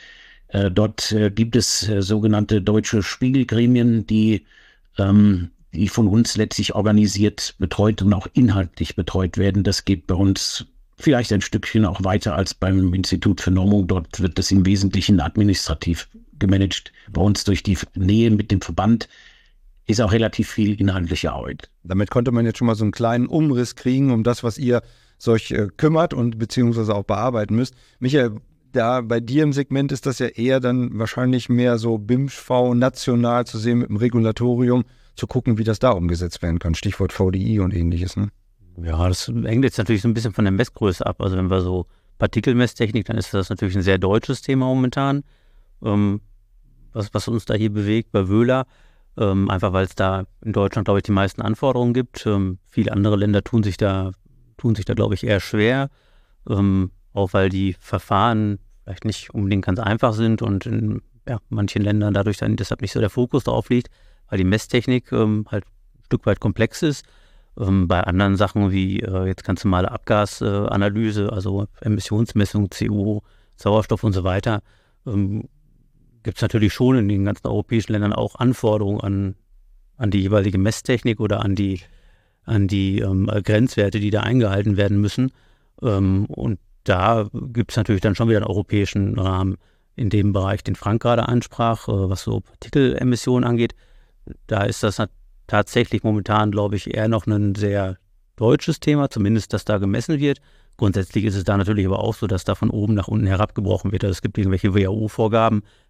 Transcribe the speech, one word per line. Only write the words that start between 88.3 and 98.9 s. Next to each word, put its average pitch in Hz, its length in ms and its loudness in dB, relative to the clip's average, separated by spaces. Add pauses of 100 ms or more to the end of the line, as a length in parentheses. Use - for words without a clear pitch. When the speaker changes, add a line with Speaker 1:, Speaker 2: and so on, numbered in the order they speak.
Speaker 3:
einen 101 100 -2
europäischen 98 720 -2
Rahmen 95 380 0 (400)
in 117 120 -2
dem 101 220 2
Bereich, 98 320 -2
den 101 120 -4
Frank 107 260 -2
gerade 117 260 0
ansprach, 117 600 -2
äh, 98 200 0
was 95 140 -4
so 110 160 -4
Partikelemissionen 127 1040 0
angeht. 117 320 0 (720)
Da 101 160 -2
ist 107 180 -4
das 104 180 -2
nat-, 107 120 -4 (360)
tatsächlich 113 560 0
momentan, 107 480 0
glaube 101 260 -2
ich, - 180 -8
eher 110 140 0
noch 113 180 0
ein 104 260 0
sehr 101 440 -2 (400)
deutsches 143 420 0
Thema, 147 300 0